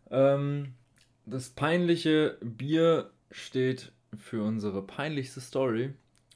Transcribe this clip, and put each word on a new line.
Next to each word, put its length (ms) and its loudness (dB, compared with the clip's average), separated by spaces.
Ähm, 600 2
das 240 -8
peinliche 920 2
Bier 680 2
steht 600 -4
für 260 -6
unsere 380 -2
peinlichste 580 -6
Story. 540 -2